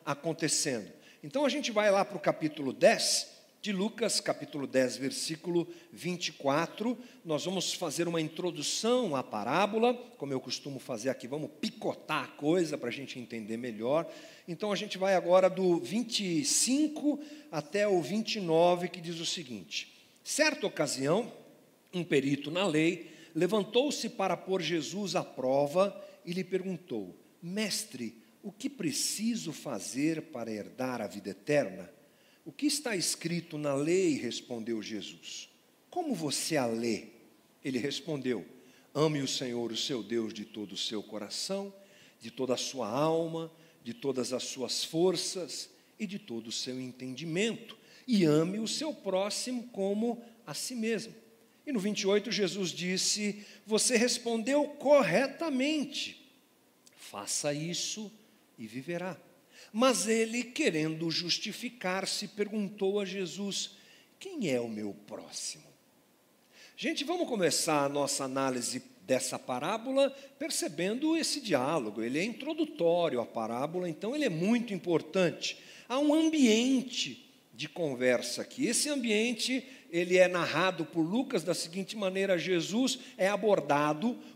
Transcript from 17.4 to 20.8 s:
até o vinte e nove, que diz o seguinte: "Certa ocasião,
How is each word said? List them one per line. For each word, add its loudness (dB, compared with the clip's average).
até 0
o 4
vinte -2
e -4
nove, 4
que -8
diz -8
o -6
seguinte: -8
"Certa 2
ocasião, 0